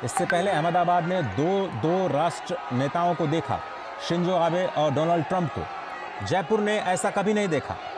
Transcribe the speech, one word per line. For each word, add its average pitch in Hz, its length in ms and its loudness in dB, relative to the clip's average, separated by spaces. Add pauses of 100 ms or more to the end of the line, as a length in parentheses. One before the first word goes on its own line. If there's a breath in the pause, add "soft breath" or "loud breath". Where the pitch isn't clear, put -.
इससे 127 200 -2
पहले 185 260 0
अहमदाबाद 170 540 2
ने 180 180 0
दो, 165 440 0
दो 170 420 0
राष्ट्र 160 480 0 (160)
नेताओं 165 420 2
को 170 120 0
देखा, 143 340 0 (480)
शिंजो 175 260 2
आबे 170 320 2
और 147 240 2
डोनाल्ड 160 360 2
ट्रंप 180 320 0
को। - 680 -8
जयपुर 190 340 0
ने 208 200 2
ऐसा 185 300 0
कभी 202 240 0
नहीं 208 140 2
देखा। 147 280 -2 (220)